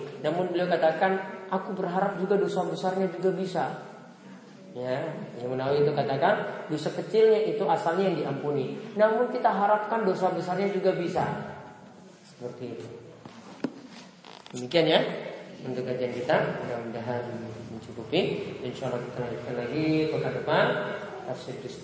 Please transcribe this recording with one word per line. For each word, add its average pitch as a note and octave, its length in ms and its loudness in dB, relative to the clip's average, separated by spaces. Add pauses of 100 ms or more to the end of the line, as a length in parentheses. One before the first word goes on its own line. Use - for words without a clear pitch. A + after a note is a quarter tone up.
(240)
Namun E3+ 240 0
beliau F3 240 2
katakan, E3+ 480 4 (320)
"Aku F#3+ 240 -2
berharap F#3+ 400 0
juga F#3+ 240 2
dosa F3 240 2
besarnya F#3 480 0
juga F3 240 0
bisa." E3+ 300 -2 (1040)
Ya, B2+ 420 -2 (300)
Imam B2+ 160 -2
Nawawi C#3+ 240 4
itu D3 80 6
katakan C#3+ 800 2
dosa D#3 240 -2
kecilnya G#3+ 480 6
itu F3 240 2
asalnya E3+ 400 4
yang E3+ 160 2
diampuni. C#3 560 -2 (160)
Namun A3 400 4
kita A#3 160 4
harapkan G#3 560 4
dosa F#3 240 2
besarnya F3+ 400 0
juga F#3 240 4
bisa. D#3+ 320 0 (960)
Seperti A#2+ 560 -10
itu. A#2 80 -12 (1700)
Demikian D3 320 4
ya F#3+ 160 6 (640)
untuk B2 160 -4
kajian B2 320 -2
kita, D#3 480 2
mudah-mudahan A#2+ 600 -4 (440)
mencukupi. A#2 960 -2
Insya B2+ 240 -6
Allah A#2+ 160 -2
kita A#2+ 140 -10 (100)
lanjutkan A#2+ 320 -6
lagi C#3 260 -2 (220)
pekan - 320 -2
depan F3 260 4 (640)
tafsir B2+ 320 -8
juz - 220 -10